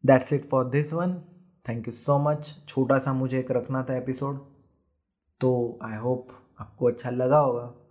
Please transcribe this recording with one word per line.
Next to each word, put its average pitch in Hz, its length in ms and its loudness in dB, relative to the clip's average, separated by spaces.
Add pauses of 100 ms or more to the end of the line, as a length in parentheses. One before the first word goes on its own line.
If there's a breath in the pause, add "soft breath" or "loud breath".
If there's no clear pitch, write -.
That's 131 280 6
it 143 140 -2
for 131 220 2
this 147 260 -2
one। 180 200 -2 (520)
Thank 117 220 -6
you 113 100 -10
so 143 220 2
much। 147 320 -2 (160)
छोटा 135 300 2
सा 135 140 -2
मुझे 131 260 -2
एक 127 120 -4
रखना 127 320 -2
था 127 140 -4
एपिसोड, 135 420 -6 (1000)
तो 123 420 0
I 113 140 -8
hope 123 360 -4 (280)
आपको 123 260 -2
अच्छा 120 240 0
लगा 127 280 4
होगा। 120 360 0 (160)